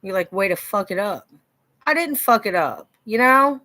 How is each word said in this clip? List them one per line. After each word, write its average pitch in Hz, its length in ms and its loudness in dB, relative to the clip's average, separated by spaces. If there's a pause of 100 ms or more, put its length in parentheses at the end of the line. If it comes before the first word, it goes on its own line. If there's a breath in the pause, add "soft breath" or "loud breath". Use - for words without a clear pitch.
You're 190 120 -10
like, 185 180 -2
Way 196 180 -2
to 180 60 0
fuck 196 360 -6
it 180 80 -4
up. 196 280 -6 (580)
I 302 80 0
didn't 302 220 -2
fuck 233 300 2
it 190 100 -4
up, 147 340 -4 (160)
you 220 120 -4
know? 262 480 4